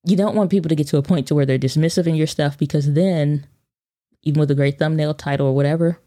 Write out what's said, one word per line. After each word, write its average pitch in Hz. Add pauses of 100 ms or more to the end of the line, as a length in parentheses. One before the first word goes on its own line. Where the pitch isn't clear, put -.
You 175
don't 208
want 202
people 170
to 165
get 147
to 156
a 139
point 147
to 151
where 143
they're 131
dismissive 156
in 160
your 156
stuff, 147
because 143
then, 151 (800)
even 151
with 147
a 143
great 139
thumbnail, 156
title, 139
or 135
whatever 165